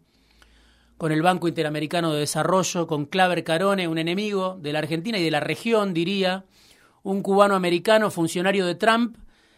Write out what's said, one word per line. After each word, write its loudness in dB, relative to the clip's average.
con -2
el 0
Banco 2
Interamericano -2
de 0
Desarrollo, 0
con -4
Claver 0
Carone, 0
un -2
enemigo -2
de -6
la 0
Argentina -4
y 0
de 0
la 2
región, 0
diría, -2
un -4
cubano 4
americano, 2
funcionario 0
de -2
Trump, 2